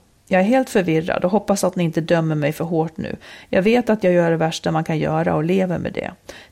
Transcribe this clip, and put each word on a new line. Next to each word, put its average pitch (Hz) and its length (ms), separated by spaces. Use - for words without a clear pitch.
Jag 185 120
är 190 40
helt 262 260
förvirrad 175 540
och 180 60
hoppas 202 340
att 180 120
ni 180 80
inte 165 160
dömer 160 340
mig 147 180
för - 120
hårt 165 320
nu. - 200
Jag 196 140
vet 233 280
att 214 140
jag 180 80
gör 170 180
det 165 60
värsta 165 340
man 160 140
kan 160 140
göra 156 360
och 156 100
lever 180 340
med - 140
det. - 180